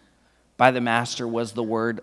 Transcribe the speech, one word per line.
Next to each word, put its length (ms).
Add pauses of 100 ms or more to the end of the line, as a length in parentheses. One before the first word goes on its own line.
(560)
by 140
the 100
master 460
was 260
the 120
word 380